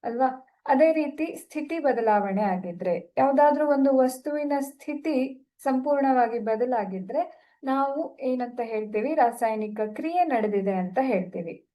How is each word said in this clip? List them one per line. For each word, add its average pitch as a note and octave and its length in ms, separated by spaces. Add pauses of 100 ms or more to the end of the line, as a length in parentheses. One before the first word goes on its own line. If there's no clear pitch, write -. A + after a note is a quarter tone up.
ಅಲ್ವಾ? B3+ 460 (180)
ಅದೇ D4+ 260
ರೀತಿ D#4 440
ಸ್ಥಿತಿ D4+ 420
ಬದಲಾವಣೆ G#3+ 640
ಆಗಿದ್ರೆ, F3+ 760
ಯಾವ್ದಾದ್ರೂ D4 540
ಒಂದು C4+ 240
ವಸ್ತುವಿನ C#4+ 640
ಸ್ಥಿತಿ C#4 840 (160)
ಸಂಪೂರ್ಣವಾಗಿ C4 760
ಬದಲಾಗಿದ್ರೆ A3 1040 (200)
ನಾವು C#4 560
ಏನಂತ B3 420
ಹೇಳ್ತೀವಿ? A3 520
ರಾಸಾಯನಿಕ A3 680 (140)
ಕ್ರಿಯೆ E4+ 300
ನಡೆದಿದೆ G#3 500
ಅಂತ F3+ 280
ಹೇಳ್ತೀವಿ. F3+ 720